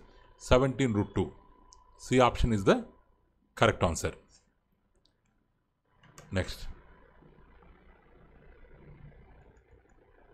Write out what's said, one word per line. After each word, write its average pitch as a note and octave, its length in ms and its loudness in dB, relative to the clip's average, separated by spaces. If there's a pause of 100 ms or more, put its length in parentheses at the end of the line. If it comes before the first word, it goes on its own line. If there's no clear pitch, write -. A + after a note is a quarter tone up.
(360)
seventeen B2+ 560 2
root G2+ 220 -2
two. E2+ 180 -4 (640)
C - 220 -2
option A#2+ 340 4
is G2+ 120 -2
the A3 200 2 (680)
correct - 300 2
answer. E2+ 280 -2 (2250)
Next. - 340 -6 (3750)